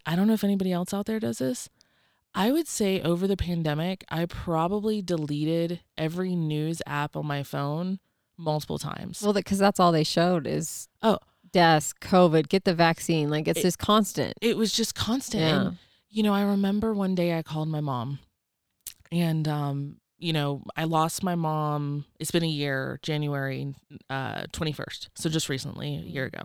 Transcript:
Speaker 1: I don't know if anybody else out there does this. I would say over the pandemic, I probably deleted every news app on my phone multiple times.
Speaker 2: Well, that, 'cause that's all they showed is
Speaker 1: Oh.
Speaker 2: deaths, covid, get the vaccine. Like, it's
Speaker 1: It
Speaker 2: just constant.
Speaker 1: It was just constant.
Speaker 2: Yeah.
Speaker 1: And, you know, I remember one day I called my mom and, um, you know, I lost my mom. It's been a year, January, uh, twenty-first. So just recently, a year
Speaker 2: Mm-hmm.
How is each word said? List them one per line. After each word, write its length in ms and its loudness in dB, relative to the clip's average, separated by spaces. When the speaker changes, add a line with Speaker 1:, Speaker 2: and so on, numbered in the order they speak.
Speaker 1:
I 100 0
don't 100 4
know 80 6
if 100 0
anybody 280 2
else 220 -2
out 120 -4
there 140 -2
does 180 -4
this. 300 -4
I 160 2
would 160 2
say 360 0
over 240 2
the 100 2
pandemic, 720 -2
I 180 -2
probably 760 -2
deleted 800 -2
every 380 -2
news 520 -2
app 300 -4
on 100 -4
my 160 -2
phone 580 -4
multiple 420 -4
times. 440 -10
Speaker 2:
Well, 120 2
that, 100 0
'cause 140 -2
that's 200 4
all 140 8
they 100 4
showed 440 2
is 420 -6
Speaker 1:
Oh. 160 4
Speaker 2:
deaths, 480 6
covid, 480 6
get 160 2
the 100 4
vaccine. 560 2
Like, 160 0
it's 140 0
Speaker 1:
It 20 2
Speaker 2:
just 160 2
constant. 600 2
Speaker 1:
It 160 2
was 160 0
just 240 -2
constant. 460 -2
Speaker 2:
Yeah. 260 4
Speaker 1:
And, 100 -8
you 140 0
know, 100 4
I 80 2
remember 500 0
one 220 0
day 240 2
I 40 -4
called 260 -4
my 120 -2
mom 380 -4
and, 340 0
um, 500 -4
you 140 -2
know, 300 -2
I 80 -2
lost 380 0
my 140 0
mom. 720 -2
It's 140 -6
been 120 2
a 40 0
year, 540 -4
January, 720 -2
uh, 420 -6
twenty-first. 600 -6
So 160 -4
just 180 0
recently, 480 -6
a 40 -6
year 280 -6
Speaker 2:
Mm-hmm. 160 -10